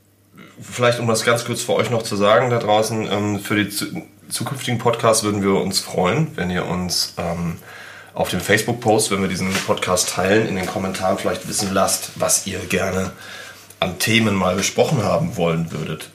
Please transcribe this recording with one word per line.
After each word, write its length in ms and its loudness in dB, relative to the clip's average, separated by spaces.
vielleicht 400 0
um 80 -2
das 160 2
ganz 200 2
kurz 180 -4
für 120 0
euch 160 2
noch 120 0
zu 140 -4
sagen 340 6
da 80 2
draußen, 520 2
ähm, 300 0
für 160 -2
die 120 2
zu-, 340 -6
zukünftigen 500 -4
Podcasts 460 2
würden 180 0
wir 120 4
uns 260 0
freuen, 560 0
wenn 140 -2
ihr 160 -2
uns, 520 -2
ähm, 400 -4
auf 140 -2
dem 120 -2
Facebook-Post, 720 2
wenn 120 0
wir 60 2
diesen 220 -2
Podcast 440 0
teilen, 360 2
in 100 -2
den 100 -4
Kommentaren 520 -2
vielleicht 300 -4
wissen 240 -4
lasst, 440 0
was 300 0
ihr 120 -6
gerne 540 -2
an 180 -4
Themen 360 4
mal 200 2
besprochen 480 2
haben 360 0
wollen 340 0
würdet 420 -8